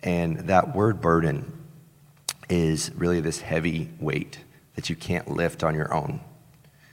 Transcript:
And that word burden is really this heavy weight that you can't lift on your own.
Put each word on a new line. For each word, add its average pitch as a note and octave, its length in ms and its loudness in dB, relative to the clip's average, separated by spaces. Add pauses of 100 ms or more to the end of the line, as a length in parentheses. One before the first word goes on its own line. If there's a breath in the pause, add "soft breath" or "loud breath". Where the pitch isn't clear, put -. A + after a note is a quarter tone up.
And E2+ 460 0
that F#2 260 4
word G#2 280 2
burden E2 500 2 (960)
is D#2+ 460 2
really F2 260 2
this D#2+ 220 -2
heavy E2 480 -2 (100)
weight D2+ 380 -4 (360 soft breath)
that - 140 -8
you D#2+ 80 -4
can't - 340 -4
lift E2 320 -2
on D#2+ 120 2
your D#2 180 -2
own. D2+ 280 -2 (720 soft breath)